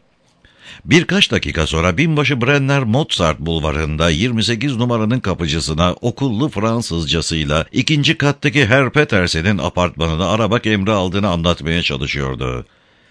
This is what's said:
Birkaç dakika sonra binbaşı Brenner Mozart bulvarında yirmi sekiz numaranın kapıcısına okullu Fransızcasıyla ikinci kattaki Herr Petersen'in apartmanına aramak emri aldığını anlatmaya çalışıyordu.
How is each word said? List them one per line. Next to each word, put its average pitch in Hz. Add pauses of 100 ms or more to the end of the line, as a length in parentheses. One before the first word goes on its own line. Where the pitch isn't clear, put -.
(840)
Birkaç 165
dakika 78
sonra 85
binbaşı 147
Brenner 139
Mozart 104
bulvarında 78
yirmi 110
sekiz 117
numaranın 117
kapıcısına 85
okullu 123
Fransızcasıyla 82
ikinci 147
kattaki 143
Herr 127
Petersen'in 95
apartmanına 82
aramak 107
emri 107
aldığını 98
anlatmaya 82
çalışıyordu. 65 (460)